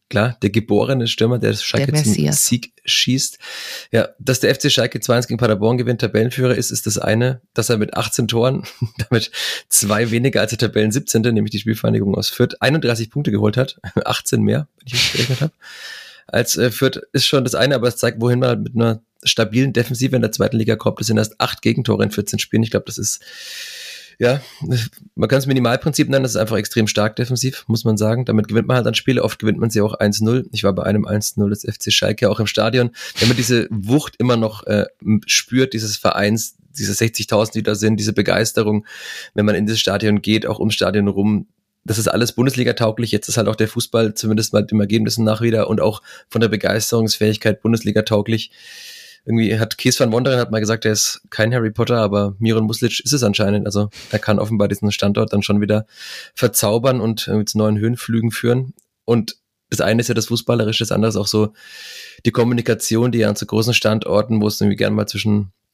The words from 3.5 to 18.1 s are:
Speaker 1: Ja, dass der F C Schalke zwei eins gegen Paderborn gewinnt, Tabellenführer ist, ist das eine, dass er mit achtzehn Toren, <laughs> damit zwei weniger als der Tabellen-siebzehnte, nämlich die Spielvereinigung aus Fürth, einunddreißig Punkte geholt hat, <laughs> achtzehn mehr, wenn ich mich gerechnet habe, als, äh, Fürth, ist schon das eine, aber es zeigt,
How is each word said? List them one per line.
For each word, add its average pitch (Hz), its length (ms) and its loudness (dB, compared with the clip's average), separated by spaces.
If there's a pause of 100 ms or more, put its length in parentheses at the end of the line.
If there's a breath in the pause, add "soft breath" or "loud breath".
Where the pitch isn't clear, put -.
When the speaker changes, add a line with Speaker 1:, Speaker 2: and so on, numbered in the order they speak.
Speaker 1:
Ja, - 180 2 (100)
dass 131 200 0
der 120 120 4
F - 80 -4
C 147 100 0
Schalke 123 300 0
zwei 117 160 0
eins 120 120 0
gegen 117 120 -4
Paderborn 113 400 2
gewinnt, 120 220 -2
Tabellenführer 120 520 0
ist, - 160 -2
ist - 160 -6
das 104 140 -2
eine, 123 420 0 (140)
dass 117 160 0
er 110 80 2
mit - 180 -2
achtzehn 107 300 -2
Toren, 117 400 0 (200 loud breath)
<laughs> - 220 -8
damit - 220 0 (360 loud breath)
zwei 104 440 0
weniger 120 300 2
als 110 100 0
der 110 80 -4
Tabellen-siebzehnte, 110 720 2
nämlich 107 160 2
die 107 100 -4
Spielvereinigung 110 540 0
aus - 160 -2
Fürth, - 320 -2
einunddreißig 117 480 0
Punkte 143 220 -4
geholt 104 260 2
hat, 131 220 -2 (120)
<laughs> - 140 -2
achtzehn - 380 -2
mehr, 117 240 0 (100)
wenn - 80 -20
ich 123 80 -10
mich - 200 0
gerechnet 123 280 -2
habe, 151 120 -2 (720 loud breath)
als, - 280 0
äh, 117 140 2
Fürth, 131 320 0 (120)
ist 135 120 2
schon 135 180 2
das 123 120 -2
eine, 131 180 0
aber 120 140 0
es 117 100 -2
zeigt, 117 240 -2